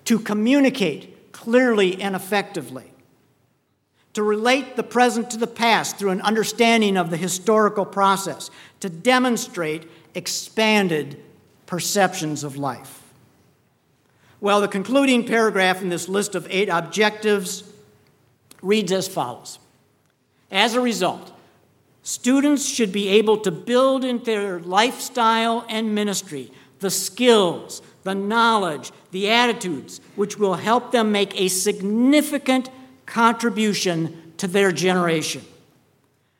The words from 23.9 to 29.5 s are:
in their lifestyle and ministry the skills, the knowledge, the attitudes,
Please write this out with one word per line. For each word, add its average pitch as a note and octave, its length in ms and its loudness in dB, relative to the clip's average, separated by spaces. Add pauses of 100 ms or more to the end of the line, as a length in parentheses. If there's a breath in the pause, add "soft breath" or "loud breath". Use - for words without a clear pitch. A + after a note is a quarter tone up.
in B3 200 -4
their G3+ 380 -4
lifestyle A3+ 1080 0
and A3 260 -2
ministry F#3 560 -4 (280 loud breath)
the F#3+ 100 -4
skills, G#3 960 2 (220 soft breath)
the F#3+ 100 -4
knowledge, G3+ 760 0 (200 soft breath)
the G3 180 -2
attitudes, A3 720 -2 (160 loud breath)